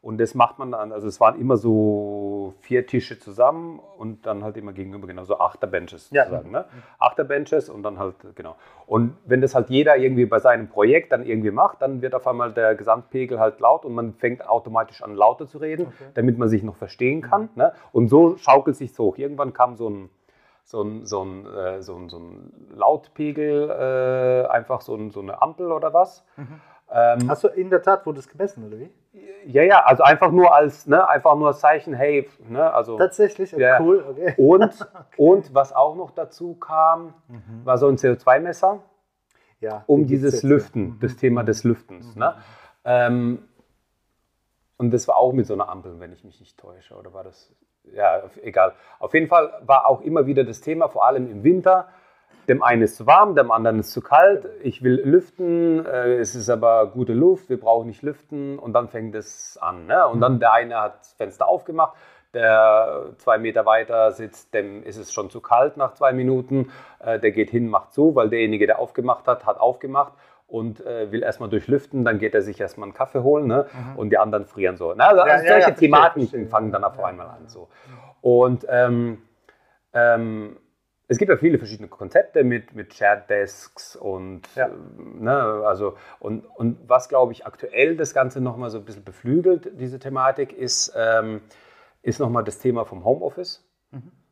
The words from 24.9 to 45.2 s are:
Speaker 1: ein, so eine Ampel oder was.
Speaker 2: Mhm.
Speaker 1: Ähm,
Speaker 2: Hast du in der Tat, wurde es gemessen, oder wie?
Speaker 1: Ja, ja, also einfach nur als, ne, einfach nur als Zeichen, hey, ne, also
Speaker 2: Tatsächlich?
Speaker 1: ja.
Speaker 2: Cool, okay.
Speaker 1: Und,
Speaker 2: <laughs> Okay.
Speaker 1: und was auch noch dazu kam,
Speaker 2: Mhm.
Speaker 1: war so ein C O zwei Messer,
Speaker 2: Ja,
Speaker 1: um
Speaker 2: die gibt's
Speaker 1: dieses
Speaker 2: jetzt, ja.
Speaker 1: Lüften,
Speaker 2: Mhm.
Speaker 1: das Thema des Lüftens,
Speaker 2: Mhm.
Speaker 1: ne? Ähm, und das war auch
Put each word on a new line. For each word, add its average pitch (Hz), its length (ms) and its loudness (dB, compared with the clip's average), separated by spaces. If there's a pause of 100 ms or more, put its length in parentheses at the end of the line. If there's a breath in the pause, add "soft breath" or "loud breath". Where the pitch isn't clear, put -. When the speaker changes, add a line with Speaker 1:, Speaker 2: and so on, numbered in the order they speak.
Speaker 1:
ein, 107 160 -12
so 101 100 -14
eine 98 220 -6
Ampel 165 300 -4
oder 156 200 -4
was. 180 320 -2 (120)
Speaker 2:
Mhm. 147 240 -20 (280 loud breath)
Speaker 1:
Ähm, 120 400 2
Speaker 2:
Hast 147 140 -2
du 208 60 2
in 185 220 -4
der 185 120 2
Tat, 190 240 0
wurde 139 140 -8
es - 80 -20
gemessen, 151 360 -10
oder 107 140 -16
wie? 143 100 -18 (560)
Speaker 1:
Ja, 139 180 2
ja, 190 220 8
also 135 200 6
einfach 151 260 6
nur 175 240 6
als, 147 320 2
ne, 165 220 4
einfach 147 260 4
nur 147 140 0
als 139 100 -2
Zeichen, 151 360 0
hey, 139 340 0 (200)
ne, 156 240 0
also 113 240 -2
Speaker 2:
Tatsächlich? 190 560 0
Speaker 1:
ja. 127 280 4
Speaker 2:
Cool, 170 280 4
okay. 151 280 -6
Speaker 1:
Und, 170 260 8
Speaker 2:
<laughs> - 180 0 (140)
Okay. - 220 -20
Speaker 1:
und 165 360 4
was 135 200 0
auch 151 240 2
noch 175 160 -12
dazu 170 420 -12
kam, 160 600 -2 (120)
Speaker 2:
Mhm. 113 380 -20
Speaker 1:
war 127 140 2
so 139 100 4
ein 131 100 2
C 131 120 2
O 120 40 0
zwei 131 240 2
Messer, 185 440 -2 (800)
Speaker 2:
Ja, 107 260 -10
Speaker 1:
um 147 160 4
Speaker 2:
die 143 40 0
gibt's 127 40 -6
Speaker 1:
dieses 139 240 0
Speaker 2:
jetzt, 113 100 -4
ja. 135 40 -2
Speaker 1:
Lüften, 143 340 0
Speaker 2:
Mhm. 107 180 -10
Speaker 1:
das 123 160 -6
Thema 120 260 -2
des 110 220 -4
Lüftens, 110 500 -6
Speaker 2:
Mhm. 104 60 -16
Speaker 1:
ne? 143 140 -2 (500 soft breath)
Ähm, 123 640 -2 (1300)
und 120 160 -2
das 120 160 -2
war - 80 0
auch 127 160 2